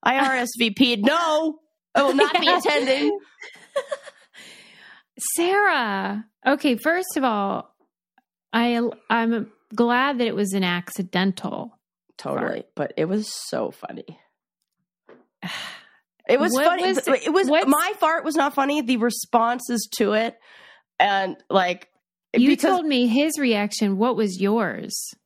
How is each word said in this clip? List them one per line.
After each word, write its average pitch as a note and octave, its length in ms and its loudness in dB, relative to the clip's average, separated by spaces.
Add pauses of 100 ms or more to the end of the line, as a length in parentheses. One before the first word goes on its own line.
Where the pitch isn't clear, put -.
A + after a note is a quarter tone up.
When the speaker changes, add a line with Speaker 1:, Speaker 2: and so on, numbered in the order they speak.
Speaker 1:
I B3+ 160 0
Speaker 2:
<laughs> C#4 80 2
Speaker 1:
R C4 100 0
S B3 120 -2 (100)
V A#3 120 2
P'd. A#3 340 2
No, D#4 540 0 (360)
I - 80 4
will C4+ 120 2
not E4 260 4
be D#4 60 2
Speaker 2:
<laughs> - 0 -
Yeah. F4+ 120 4
Speaker 1:
attending. D4 600 0 (2250)
Speaker 2:
Sarah. B3 880 0 (220)
Okay, C#4 300 2
first E4+ 400 -2
of C#4 80 0
all, G3+ 500 -2 (760)
I, A#3 280 0 (280)
I'm A3+ 420 0 (240)
glad A#3+ 440 2
that A#3+ 80 0
it - 80 -2
was G3 180 -2
an F#3+ 120 0
accidental F#3 1120 -4 (400)
Speaker 1:
Totally. - 280 -4 (140)
Speaker 2:
fart. - 140 -18
Speaker 1:
But - 220 -6
it D#3+ 100 -2
was G#3 260 -4 (160)
so A#2+ 220 -4
funny. - 480 -16 (1200)
Speaker 2:
<sighs> F3+ 80 -10 (760)
Speaker 1:
It B3+ 140 4
was D4+ 140 2
Speaker 2:
What C4+ 100 2
Speaker 1:
funny. F4 200 2
Speaker 2:
was F#4 220 0
Speaker 1:
It C4+ 240 0
was, E4+ 200 2
Speaker 2:
what's D4+ 160 4
Speaker 1:
my D#4 320 2
fart E4 260 0
was D4+ 100 -4
not D4 200 0
funny. C#4+ 260 0
The B3 160 0
responses A#3+ 920 0 (120)
to G#3 160 2
it A3+ 240 -2 (600)
and, G3 380 0 (140)
like, F3+ 400 0 (420)
Speaker 2:
You A#3+ 160 6
Speaker 1:
because E4+ 220 2
Speaker 2:
told F4 160 0
me B3+ 220 2
his D4 300 2
reaction. G#3 600 0
What A#3 180 0
was F#3 240 -2
yours G3 540 -2 (320)